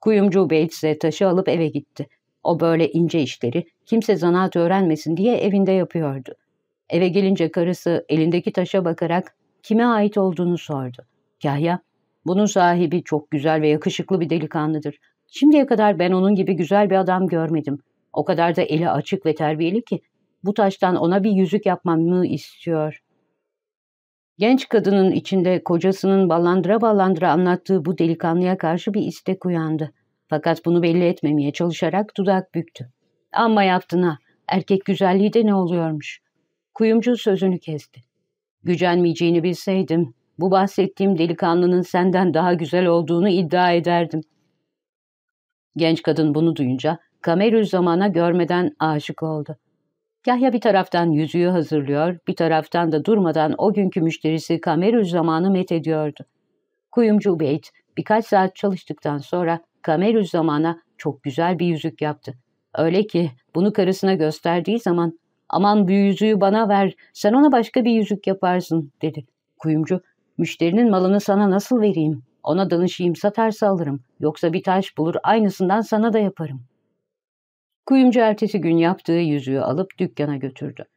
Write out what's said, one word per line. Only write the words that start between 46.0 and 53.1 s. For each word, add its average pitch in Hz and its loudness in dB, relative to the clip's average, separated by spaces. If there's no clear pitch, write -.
kadın 151 0
bunu 160 0
duyunca 135 -2
Kamerüzzaman'a 190 2
görmeden 175 0
aşık 151 -4
oldu. 156 -8
Kahya 247 0
bir 240 -2
taraftan 180 2
yüzüğü 156 0
hazırlıyor, 156 -2
bir 185 -4
taraftan 165 0
da 151 -2
durmadan 165 2